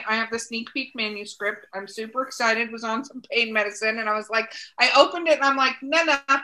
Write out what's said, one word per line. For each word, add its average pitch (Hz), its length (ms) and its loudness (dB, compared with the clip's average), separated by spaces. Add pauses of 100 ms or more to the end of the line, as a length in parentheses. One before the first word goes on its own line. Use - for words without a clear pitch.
I 220 80 0
have 226 160 -2
the 233 80 -4
sneak 226 340 -8
peek 262 220 -8
manuscript. 208 800 -6
I'm 196 120 -10
super 220 400 -8
excited. 226 460 -2
Was 226 140 -10
on 226 180 -4
some 254 260 -16
pain 233 220 0
medicine, 220 480 -2
and 220 80 -4
I 214 80 0
was 214 140 -6
like, 220 240 -2 (260)
I 254 160 6
opened 339 320 6
it, 311 80 6
and 269 80 0
I'm 277 140 4
like, 262 240 2
"No, 294 240 2
no, 294 120 2 (260)